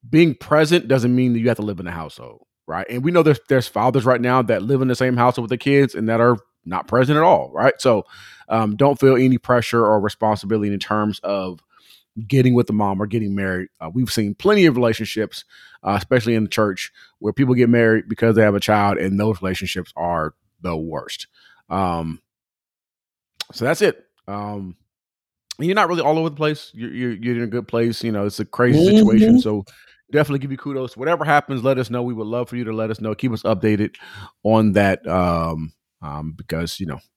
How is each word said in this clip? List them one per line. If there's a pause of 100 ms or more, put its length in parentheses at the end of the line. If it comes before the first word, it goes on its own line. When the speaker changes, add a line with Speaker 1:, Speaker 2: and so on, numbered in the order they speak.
(100)
Speaker 1:
Being
present
doesn't
mean
that
you
have
to
live
in
the
household, (200)
right?
And
we
know
there's,
there's
fathers
right
now
that
live
in
the
same
household
with
the
kids
and
that
are (280)
not
present
at
all,
right?
So, (440)
um,
don't
feel
any
pressure
or
responsibility
in
terms
of (680)
getting
with
the
mom
or
getting
married. (120)
Uh,
we've
seen
plenty
of
relationships, (380)
uh,
especially
in
the
church, (280)
where
people
get
married
because
they
have
a
child,
and
those
relationships
are (280)
the
worst. (420)
Um, (1300)
so
that's
it. (220)
Um, (840)
you're
not
really
all
over
the
place.
You're,
you're,
you're
in
a
good
place.
You
know,
it's
a
crazy
situation.
Speaker 2:
Mm-hmm.
Speaker 1:
So (480)
definitely
give
you
kudos.
Whatever
happens,
let
us
know.
We
would
love
for
you
to
let
us
know.
Keep
us
updated (480)
on
that,
um, (300)
um,
because,
you
know (160)